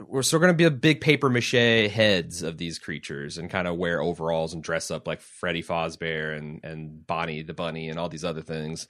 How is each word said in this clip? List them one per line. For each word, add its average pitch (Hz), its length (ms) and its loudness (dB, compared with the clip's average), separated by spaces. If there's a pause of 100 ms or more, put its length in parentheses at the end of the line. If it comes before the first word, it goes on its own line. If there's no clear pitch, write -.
we're 127 160 -2
still 160 160 2
gonna 180 140 6
be 165 100 6
a 165 80 8
big 147 300 2
papier-mâché 120 880 4
heads 95 540 4
of 80 140 -6
these 82 220 -6
creatures 73 580 -10
and 85 120 -8
kinda 90 240 -2
wear 85 280 0
overalls 82 520 0
and 80 100 -10
dress 82 280 -4
up 80 160 -8
like 80 140 -6
Freddy 85 420 -6
Fazbear 82 760 -4
and, 76 260 -12
and 80 440 -12
Bonnie 82 360 -4
the 80 100 -12
Bunny 80 360 -6
and 80 100 -6
all 85 100 -4
these 80 160 -8
other 82 160 -6
things. 80 480 -8